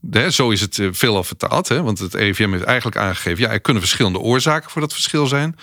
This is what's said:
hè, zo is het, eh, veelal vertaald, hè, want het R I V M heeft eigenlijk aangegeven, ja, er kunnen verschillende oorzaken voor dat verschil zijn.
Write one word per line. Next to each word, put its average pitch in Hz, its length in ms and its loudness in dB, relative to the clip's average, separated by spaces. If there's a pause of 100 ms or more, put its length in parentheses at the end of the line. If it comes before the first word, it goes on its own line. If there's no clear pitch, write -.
(120)
hè, 113 180 2
zo 127 200 2
is 98 120 2
het, 104 180 -2
eh, 98 120 2
veelal 98 320 2
vertaald, - 440 -2
hè, 135 160 0
want 107 160 0
het 92 140 -6
R 98 100 -2
I 101 100 2
V - 60 -4
M 104 120 2
heeft 92 120 -2
eigenlijk 120 340 -2
aangegeven, 92 460 -2
ja, 113 60 2
er 110 120 -2
kunnen 107 200 2
verschillende 92 380 0
oorzaken 131 520 0
voor 156 100 -4
dat 151 120 -4
verschil 147 340 0
zijn. 143 360 0